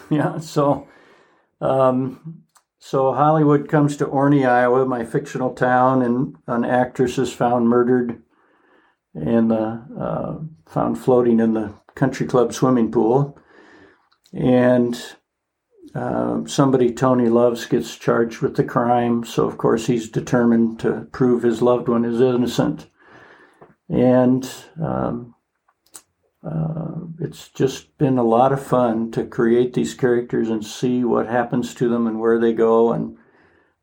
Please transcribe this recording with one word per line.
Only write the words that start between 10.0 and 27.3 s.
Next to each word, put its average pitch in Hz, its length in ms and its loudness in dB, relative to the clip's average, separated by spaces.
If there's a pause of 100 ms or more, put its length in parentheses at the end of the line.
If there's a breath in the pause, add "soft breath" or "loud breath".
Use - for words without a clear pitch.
found 117 300 -2
floating 120 440 2
in 113 120 2
the 107 200 -4 (220)
country 135 300 -2
club 120 280 0
swimming 123 380 0
pool. 123 460 2 (960 soft breath)
And, 123 640 2 (960)
uh, 120 520 -4
somebody 127 480 2
Tony 123 340 2
loves 117 380 2
gets - 320 -4
charged 117 440 -2
with 127 140 -4
the 139 80 0
crime, 120 640 0
so 123 200 -2
of - 120 -6
course 117 300 0
he's 117 220 -2
determined 117 680 0
to - 320 -4
prove 123 320 0
his 117 180 0
loved 123 280 2
one 117 160 0
is 117 160 -2
innocent. 123 680 0 (1000 soft breath)
And, 127 600 2 (320)
um, 123 540 -6 (1120)
uh, - 520 -6 (180)
it's - 300 -10